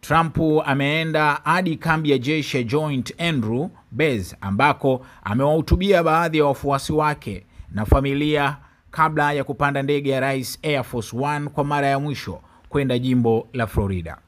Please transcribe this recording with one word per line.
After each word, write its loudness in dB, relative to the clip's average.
Trump 0
ameenda 0
hadi 0
kambi -2
ya 4
jeshi -2
ya 2
Joint -2
Andrew -2
Base, -2
ambako 0
amewahutubia 2
baadhi 2
ya 6
wafuasi -2
wake -2
na -4
familia 2
kabla 2
ya -2
kupanda -2
ndege 0
ya 2
rais, -4
Air -2
Force -8
One, -4
kwa -2
mara 0
ya 2
mwisho -6
kwenda 0
jimbo 2
la -2
Florida. -2